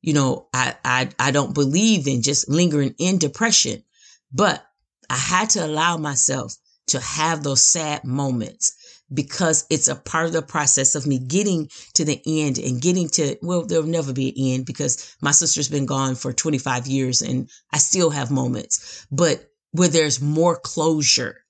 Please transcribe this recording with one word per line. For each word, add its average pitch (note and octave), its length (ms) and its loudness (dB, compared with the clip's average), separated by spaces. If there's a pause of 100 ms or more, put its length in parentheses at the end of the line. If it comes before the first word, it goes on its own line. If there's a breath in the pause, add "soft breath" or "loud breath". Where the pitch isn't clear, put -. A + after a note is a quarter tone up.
you D#3 100 0
know, C#3 400 2
I, B2+ 220 0 (100)
I, B2+ 240 0 (100)
I C#3 120 2
don't C#3 240 0
believe D3+ 520 2
in C3 140 0
just C#3 300 0
lingering D3 480 2
in F#3 180 0
depression, F3 680 0 (480 soft breath)
but D#3+ 320 0 (480)
I B2 60 0
had F3+ 340 0
to F3 140 0
allow D#3+ 320 0
myself C#3 580 -2 (340)
to C3 120 0
have D#3 420 -2
those C#3 220 2
sad D3+ 400 0
moments C3 680 -2 (380 loud breath)
because D#3 580 -2
it's D#3 180 0
a C#3 60 0
part - 320 -2
of E3 60 -4
the E3 100 -2
process C#3 520 0
of C#3 120 -4
me C#3 120 2
getting D#3+ 520 0 (240 loud breath)
to D#3+ 100 4
the D3+ 220 0
end D3+ 320 0
and B2+ 240 -4
getting F3+ 260 2
to, C#3+ 320 -2
well, F3 240 -2
there'll E3 220 0
never D#3+ 260 -2
be C3 160 -2
an C3 80 -6
end C3 300 -2
because - 560 -6
my C#3+ 80 2
sister's D3 380 2
been C#3+ 180 -2
gone C3+ 280 0
for C3 160 -6
twenty-five B2+ 560 -2
years C3 360 0
and C3 260 -2 (240 loud breath)
I D3+ 60 -2
still E3 320 2
have C3+ 200 -4
moments, - 800 -4
but D3+ 400 0 (220)
where F3 160 4
there's D3 320 2
more D#3+ 360 2
closure D#3 840 0 (120)